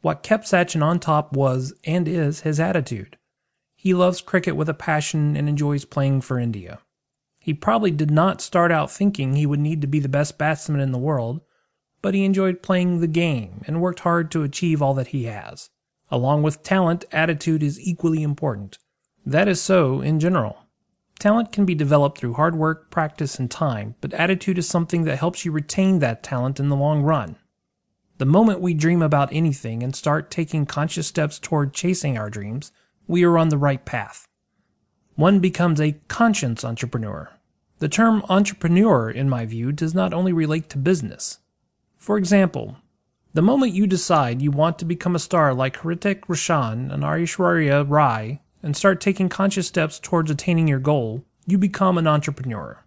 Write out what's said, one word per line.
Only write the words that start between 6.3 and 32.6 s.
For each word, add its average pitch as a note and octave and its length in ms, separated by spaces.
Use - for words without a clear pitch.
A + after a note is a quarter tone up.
India. G#2 400
He - 160
probably G#3 380
did D3+ 180
not D#3+ 320
start E3+ 300
out D3+ 180
thinking E3 460
he D3 100
would C#3+ 140
need D3+ 220
to C#3+ 60
be D3 120
the C#3 100
best C#3+ 300
batsman D3+ 400
in C3+ 120
the B2+ 60
world, C3 440
but G3 140
he G3 100
enjoyed F#3+ 380
playing F3+ 360
the E3 80
game C#3+ 600
and D#3+ 120
worked F3+ 200
hard E3+ 320
to E3 100
achieve D3+ 400
all C3+ 140
that B2+ 120
he B2+ 180
has. G#2 440
Along C3 320
with D3+ 220
talent, F3+ 480
attitude D#3+ 500
is D3 180
equally E3 440
important. C3 560
That D#3+ 240
is F#3 140
so C#3 400
in D3+ 180
general. D3+ 380
Talent A3 320
can G3+ 140
be F3+ 100
developed C#3+ 420
through A#2+ 160
hard D#3+ 220
work, D#3 360
practice, D3+ 480
and B2 100
time, A2+ 520
but - 120
attitude F#3 440
is E3+ 100
something E3+ 360
that C#3 160
helps E3+ 260
you E3 60
retain F#3 480
that A#2+ 240
talent C3 360
in C#3+ 100
the C#3+ 60
long D3 280
run. B2+ 340
The C3 80
moment F#3 360
we F3+ 120
dream E3 280
about D3 300
anything C3+ 520
and C3 120
start D3+ 360
taking D#3 340
conscious D#3 420
steps D3+ 300
toward C#3+ 360
chasing D#3+ 440
our G#2+ 120
dreams, G#2+ 420